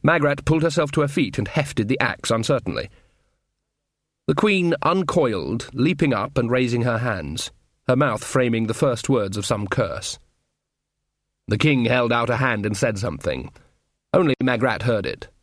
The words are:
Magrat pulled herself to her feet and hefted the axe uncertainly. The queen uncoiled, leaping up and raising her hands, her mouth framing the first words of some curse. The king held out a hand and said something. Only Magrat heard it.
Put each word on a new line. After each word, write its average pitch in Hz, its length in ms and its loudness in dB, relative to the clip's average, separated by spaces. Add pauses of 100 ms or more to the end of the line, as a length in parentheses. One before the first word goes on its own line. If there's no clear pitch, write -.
Magrat 147 400 2
pulled 156 200 2
herself 151 280 0
to 151 100 2
her 143 60 2
feet 143 300 -2
and 110 100 -2
hefted 143 400 -2
the 123 120 -2
axe - 300 -2
uncertainly. 113 600 0 (1400)
The 151 60 2
queen 180 480 2
uncoiled, 123 920 0
leaping 147 380 0
up 110 280 -4
and 117 100 0
raising 123 320 0
her 117 160 0
hands, 92 540 -4 (360)
her 127 80 4
mouth 127 280 0
framing 117 420 0
the 113 80 -4
first 127 340 0
words 104 300 0
of 101 80 -4
some 104 220 -2
curse. - 500 -4 (1300)
The 110 120 0
king 135 260 4
held 120 260 2
out 120 200 0
a 113 60 0
hand 117 280 0
and 104 100 -2
said 110 220 0
something. 76 540 -6 (600)
Only 165 300 4
Magrat 120 400 0
heard 110 240 0
it. - 220 -8 (160)